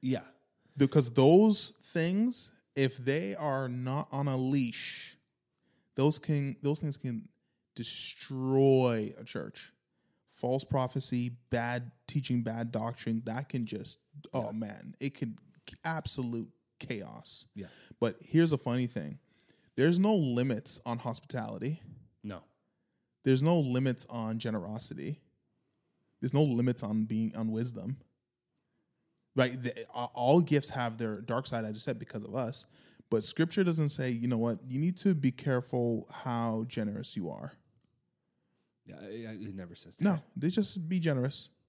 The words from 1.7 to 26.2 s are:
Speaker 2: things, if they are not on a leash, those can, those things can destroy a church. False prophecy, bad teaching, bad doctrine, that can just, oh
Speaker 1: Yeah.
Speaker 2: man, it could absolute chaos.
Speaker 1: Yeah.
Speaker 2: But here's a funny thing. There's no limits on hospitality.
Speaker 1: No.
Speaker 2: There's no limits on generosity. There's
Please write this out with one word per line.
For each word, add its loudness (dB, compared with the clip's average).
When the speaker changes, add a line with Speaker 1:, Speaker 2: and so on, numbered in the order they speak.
Speaker 2:
things, -2
if 2
they -2
are -2
not -4
on -2
a 0
leash, -2
those 2
can, -2
those 0
things -4
can -6
destroy 4
a -14
church. -10
False -2
prophecy, 0
bad -2
teaching, 0
bad -4
doctrine, -4
that -6
can -4
just, -10
oh -2
Speaker 1:
Yeah. -6
Speaker 2:
man, -10
it -6
could -6
absolute -4
chaos. -10
Speaker 1:
Yeah. -12
Speaker 2:
But 0
here's 4
a 2
funny 0
thing. -6
There's 6
no 4
limits 0
on -4
hospitality. -6
Speaker 1:
No. -10
Speaker 2:
There's 4
no 4
limits 0
on -4
generosity. -6
There's -4